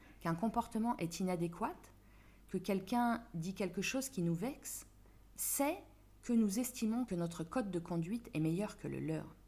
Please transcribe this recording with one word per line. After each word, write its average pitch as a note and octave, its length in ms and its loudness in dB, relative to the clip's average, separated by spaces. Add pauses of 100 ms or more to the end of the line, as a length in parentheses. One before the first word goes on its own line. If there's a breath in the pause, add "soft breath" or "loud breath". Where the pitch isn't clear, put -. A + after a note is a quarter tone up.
(220 loud breath)
qu'un E3 140 0
comportement A3+ 640 0
est E3 220 -2
inadéquat, F#3 560 0 (720 soft breath)
que - 80 0
quelqu'un A#3 680 2 (100)
dit E3+ 220 -2
quelque F#3+ 260 -2
chose C4 280 0
qui - 120 -2
nous E3+ 140 2
vexe, - 500 -6 (500 soft breath)
c'est D#4 480 2 (380)
que - 120 0
nous A3 260 6
estimons A#3+ 460 0
que F#3+ 100 -2
notre E3+ 280 0
code G3+ 280 -2
de F3 80 0
conduite E3+ 540 -2
est D#3 60 0
meilleur E3 380 2
que - 100 -6
le C3+ 120 -4
leur. D3+ 360 -4 (120)